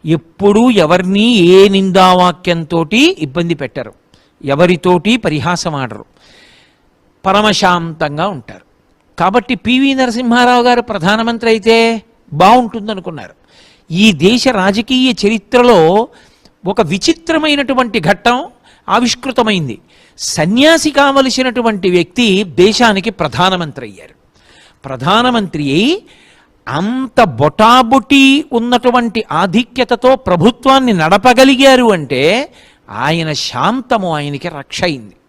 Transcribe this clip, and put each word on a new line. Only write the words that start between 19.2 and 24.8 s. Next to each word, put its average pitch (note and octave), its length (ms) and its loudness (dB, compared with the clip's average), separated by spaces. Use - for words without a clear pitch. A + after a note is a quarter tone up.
సన్యాసి C4+ 720 0
కావలసినటువంటి B3+ 1000 0
వ్యక్తి F#3+ 540 0
దేశానికి G3 680 0
ప్రధానమంత్రి D#3+ 760 -4
అయ్యారు. F#2+ 300 -20